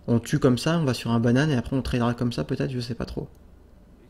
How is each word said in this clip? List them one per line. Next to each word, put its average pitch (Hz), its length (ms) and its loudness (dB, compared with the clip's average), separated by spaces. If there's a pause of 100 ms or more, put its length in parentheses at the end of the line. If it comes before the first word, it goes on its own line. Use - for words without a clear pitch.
On 117 120 4
tue - 180 0
comme 123 220 4
ça, 165 180 0
on 160 80 0
va 123 80 2
sur 120 160 -4
un 117 100 2
banane 123 300 4
et 139 60 2
après 120 200 -2
on 127 60 0
tradera 120 320 0
comme 120 180 -2
ça 147 120 -4
peut-être, 143 260 -4
je 127 100 -6
sais 117 140 -8
pas 123 120 -6
trop. - 220 -8 (840)